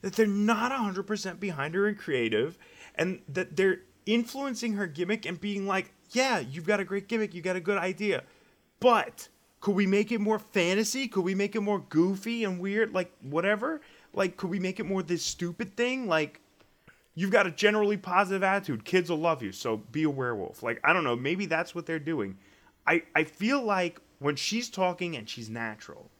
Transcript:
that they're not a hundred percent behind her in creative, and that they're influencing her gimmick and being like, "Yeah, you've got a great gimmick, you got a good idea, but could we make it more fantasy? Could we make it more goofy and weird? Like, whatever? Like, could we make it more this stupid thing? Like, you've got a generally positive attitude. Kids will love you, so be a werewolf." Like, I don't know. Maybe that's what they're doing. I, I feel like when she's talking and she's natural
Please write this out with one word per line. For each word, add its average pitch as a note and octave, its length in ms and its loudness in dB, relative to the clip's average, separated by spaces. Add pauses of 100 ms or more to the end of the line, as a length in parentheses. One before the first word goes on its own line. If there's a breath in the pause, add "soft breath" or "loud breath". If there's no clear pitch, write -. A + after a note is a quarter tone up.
that F#3+ 120 -6
they're A3 140 4
not G#3 460 2
a C#4 40 -2
hundred G3 260 -2
percent G3 360 -6
behind D#3+ 360 -4
her G3 120 2
in G#3 80 0
creative, B2 640 0 (380 loud breath)
and F3+ 340 -2
that D#3 260 -4
they're F#3 260 2 (240)
influencing A#3+ 680 -2
her G3+ 140 -2
gimmick F3 380 -4
and E3 140 -8
being G3+ 280 -4
like, F#3+ 260 -2 (160)
"Yeah, B3 300 2
you've C#3+ 260 -8
got G3+ 140 2
a G3 40 -2
great G3 240 -6
gimmick, G#3+ 260 -2
you F3 80 -10
got F3+ 140 0
a F3+ 60 -4
good G3 160 0
idea, F#3 460 -2 (560 soft breath)
but - 500 4 (320)
could G3+ 140 2
we G3 100 6
make G#3 260 2
it A3+ 80 0
more G#3 200 2
fantasy? G#3+ 680 0
Could F#3+ 160 0
we F#3 120 2
make G3+ 200 0
it A3+ 60 0
more G3+ 180 0
goofy G3 640 2
and F#3 160 -2
weird? G3+ 360 0
Like, F3+ 160 -2 (100)
whatever? G3+ 580 0 (320 loud breath)
Like, F#3+ 240 0
could F#3+ 140 -4
we G#3 100 -2
make F#3 200 -2
it G#3+ 80 -4
more F#3+ 160 -2
this E3 200 -2
stupid - 540 -6
thing? B3 300 -2
Like, D#3 340 0 (720 soft breath)
you've F#3+ 160 -2
got G3+ 160 6
a F3 60 -2
generally G#3 460 4
positive F#3 440 2
attitude. F#3+ 420 0
Kids F3+ 280 2
will D#3+ 80 0
love D#3 240 0
you, F#2+ 80 -6
so A2 260 -2
be A#2+ 260 -6
a D#3 60 4
werewolf." B2 540 -4
Like, A#2 200 -2
I D#3 100 6
don't F3+ 100 2
know. A#2+ 120 2
Maybe E3 300 -2
that's E3 300 -2
what E3+ 100 -8
they're E3 140 -4
doing. C3 380 -4 (500 soft breath)
I, E3 160 4 (120)
I D#3+ 80 4
feel A#3 380 0
like F#3+ 400 -2 (160)
when C#3+ 180 0
she's A#3 360 -4
talking F3 440 -2
and G#2+ 140 -10
she's A#2 200 -12
natural A2 600 -10 (100)